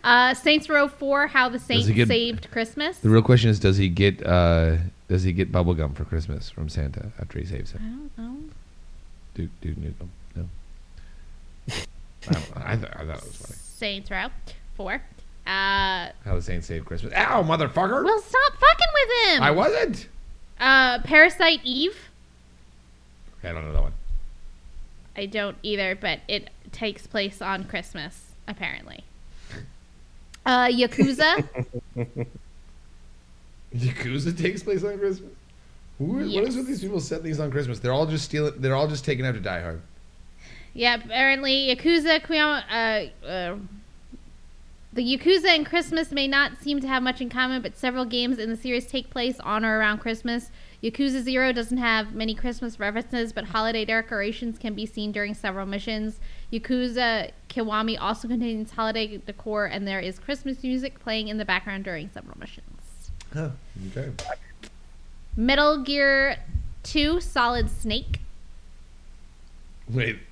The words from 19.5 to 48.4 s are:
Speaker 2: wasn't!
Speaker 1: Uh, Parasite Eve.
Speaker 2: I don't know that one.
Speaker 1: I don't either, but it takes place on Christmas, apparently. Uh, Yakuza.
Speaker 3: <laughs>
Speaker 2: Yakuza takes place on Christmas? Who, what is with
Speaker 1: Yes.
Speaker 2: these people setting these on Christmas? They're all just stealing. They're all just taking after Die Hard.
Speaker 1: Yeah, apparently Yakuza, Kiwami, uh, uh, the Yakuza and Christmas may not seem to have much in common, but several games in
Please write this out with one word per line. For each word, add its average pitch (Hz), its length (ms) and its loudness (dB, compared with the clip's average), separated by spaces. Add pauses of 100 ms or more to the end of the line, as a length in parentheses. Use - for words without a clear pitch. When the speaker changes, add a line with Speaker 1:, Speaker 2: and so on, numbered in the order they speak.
Speaker 2:
wasn't! 311 580 2 (520)
Speaker 1:
Uh, 254 420 6
Parasite 320 640 8
Eve. 269 320 -2 (1500)
Speaker 2:
I 87 100 -8
don't 80 120 -8
know 78 80 -6
that 76 100 6
one. - 100 2 (1200)
Speaker 1:
I 202 100 -6
don't 202 360 -4
either, 196 320 -2
but 165 340 -4
it - 220 -4 (200)
takes - 360 -8
place 196 340 -4
on 190 240 -4
Christmas, 170 680 -10 (140)
apparently. - 580 -10 (1400)
Uh, 247 220 6
Yakuza. 262 840 4 (480)
Speaker 3:
<laughs> 120 300 -6 (1500)
Speaker 2:
Yakuza 127 600 -2
takes 180 260 -2
place 190 220 0
on 202 140 -4
Christmas? 196 320 -2 (680)
Who, 135 80 -2
what 254 160 -2
is 220 340 0
with - 0 -
Speaker 1:
Yes. 254 100 -4
Speaker 2:
these 269 160 -4
people 190 180 -2
setting 160 240 -6
these 156 160 -2
on 151 100 -2
Christmas? 127 300 -2
They're 123 120 0
all 151 140 2
just 156 180 -2
stealing. 151 340 -2
They're 131 180 2
all 147 120 2
just 147 160 -4
taking 131 220 0
after 117 140 -2
Die 90 200 -4
Hard. 82 220 -8 (920)
Speaker 1:
Yeah, 240 200 2
apparently 269 800 2
Yakuza, 320 480 4
Kiwami, 302 480 2
uh, 220 560 -2
uh, 180 300 -6 (1400)
the 247 100 -2 (160)
Yakuza 359 300 6
and 311 180 6
Christmas 320 460 0
may 277 160 0
not 277 340 2
seem 285 180 -2
to 262 80 -4
have 262 140 0
much 254 180 0
in 247 80 -4
common, 254 340 0
but - 140 -8
several 254 280 -2
games 240 340 0
in 220 100 -4